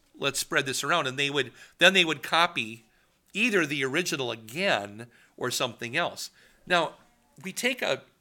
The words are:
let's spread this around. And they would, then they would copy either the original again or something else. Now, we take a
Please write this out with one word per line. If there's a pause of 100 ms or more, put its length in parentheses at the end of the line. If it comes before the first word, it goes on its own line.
(180)
let's
spread
this
around.
And
they
would, (240)
then
they
would
copy (500)
either
the
original
again (300)
or
something
else. (360)
Now, (460)
we
take
a (200)